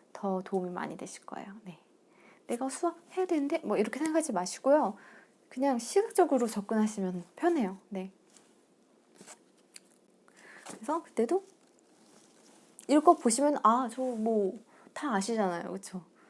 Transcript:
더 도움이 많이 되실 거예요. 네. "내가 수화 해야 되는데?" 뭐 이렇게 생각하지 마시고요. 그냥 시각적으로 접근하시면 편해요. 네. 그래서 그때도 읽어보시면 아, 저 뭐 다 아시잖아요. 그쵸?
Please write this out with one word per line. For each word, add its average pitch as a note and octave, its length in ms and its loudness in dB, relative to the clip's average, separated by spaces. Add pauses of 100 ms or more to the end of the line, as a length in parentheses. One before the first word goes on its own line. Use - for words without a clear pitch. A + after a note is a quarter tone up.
(180)
더 F#3+ 280 -2
도움이 F3+ 240 -4
많이 E3 260 -8
되실 - 300 -14
거예요. - 260 -14 (140)
네. F3 120 -16 (680)
"내가 B3 220 -4
수화 E4+ 260 -2 (220)
해야 F#4 80 2
되는데?" D#4 400 0
뭐 G#3 120 0
이렇게 A3 220 0
생각하지 D#4 320 0
마시고요. G#3+ 640 2 (540)
그냥 B3+ 280 0
시각적으로 D4 680 2
접근하시면 G3+ 800 -2 (100)
편해요. C4 420 0 (120)
네. F#3+ 220 -8 (2500)
그래서 D#4 320 -6
그때도 E4 400 2 (1400)
읽어보시면 D4 760 4
아, A#3 280 4
저 C4 100 -8 (140)
뭐 A3 440 0 (360)
다 C#4+ 180 -2
아시잖아요. G3 600 0
그쵸? F#3+ 280 -10 (280)